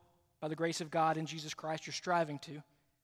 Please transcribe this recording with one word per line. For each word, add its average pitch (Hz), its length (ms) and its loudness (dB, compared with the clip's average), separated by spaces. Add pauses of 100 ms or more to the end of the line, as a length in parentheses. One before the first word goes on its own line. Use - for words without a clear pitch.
(420)
by 156 60 -4
the 156 60 -2
grace 165 280 0
of 156 80 -8
God 160 260 4
in 160 80 0
Jesus 151 300 -6
Christ, 156 320 -4
you're 151 80 -6
striving 165 460 2
to. 147 220 -12 (420)